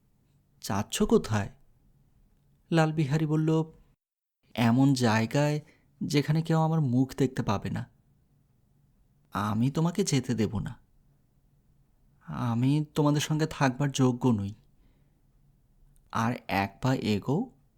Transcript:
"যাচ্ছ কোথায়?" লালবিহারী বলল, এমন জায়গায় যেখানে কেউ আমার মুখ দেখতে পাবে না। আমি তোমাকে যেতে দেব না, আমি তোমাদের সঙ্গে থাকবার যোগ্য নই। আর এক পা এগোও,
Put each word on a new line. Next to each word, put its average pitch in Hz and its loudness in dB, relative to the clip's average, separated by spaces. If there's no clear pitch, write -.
"যাচ্ছ - -4
কোথায়?" 110 2
লালবিহারী 156 0
বলল, 156 2
এমন 123 4
জায়গায় 123 2
যেখানে 151 0
কেউ 160 0
আমার 160 2
মুখ 131 0
দেখতে 131 0
পাবে 98 -4
না। - -8
আমি 107 0
তোমাকে 170 0
যেতে 165 -2
দেব 202 -2
না, - -8
আমি 131 0
তোমাদের 147 2
সঙ্গে 156 -2
থাকবার 139 -2
যোগ্য 127 2
নই। 101 -2
আর 117 -2
এক 98 -2
পা 131 0
এগোও, 127 -2